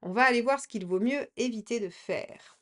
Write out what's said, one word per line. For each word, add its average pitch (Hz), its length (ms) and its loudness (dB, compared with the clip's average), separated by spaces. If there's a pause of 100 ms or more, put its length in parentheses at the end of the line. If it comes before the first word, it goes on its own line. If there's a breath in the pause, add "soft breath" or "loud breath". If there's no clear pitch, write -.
On 180 100 -6
va 240 120 4
aller 247 180 4
voir 269 180 2
ce - 80 -12
qu'il 190 160 -6
vaut 180 160 0
mieux 262 260 0 (120)
éviter 233 420 -2
de 196 80 -4
faire. - 720 -8